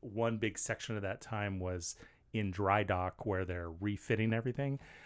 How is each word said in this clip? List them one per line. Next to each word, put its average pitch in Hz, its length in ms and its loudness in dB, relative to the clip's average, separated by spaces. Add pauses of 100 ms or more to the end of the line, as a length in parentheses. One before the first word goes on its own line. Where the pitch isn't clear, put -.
one 113 360 0
big 107 220 0
section - 360 -4
of 104 60 -2
that 98 200 -2
time 104 380 -2
was 90 360 -2 (380)
in 104 180 2
dry 101 320 6
dock 92 420 0
where 92 200 0
they're 87 260 -4
refitting 104 640 0
everything. 131 460 0 (260)